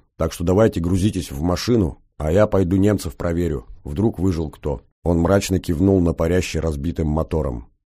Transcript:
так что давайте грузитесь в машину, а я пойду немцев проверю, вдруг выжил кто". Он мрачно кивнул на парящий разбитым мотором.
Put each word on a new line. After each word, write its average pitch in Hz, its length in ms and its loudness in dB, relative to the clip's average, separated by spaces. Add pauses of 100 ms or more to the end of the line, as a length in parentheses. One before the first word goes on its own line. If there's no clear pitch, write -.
(160)
так 82 160 -2
что - 120 -6
давайте 92 360 4
грузитесь 90 500 0
в 69 120 -10
машину, 90 600 0 (140)
а 76 160 -2
я 104 140 4
пойду 95 300 0
немцев 95 400 0
проверю, 85 500 -4 (180)
вдруг 98 340 -2
выжил 82 320 -2
кто". - 320 -8 (200)
Он 85 160 2
мрачно 92 400 2
кивнул 92 440 2
на 85 100 2
парящий 82 480 0
разбитым 78 480 -4
мотором. 76 640 -4 (260)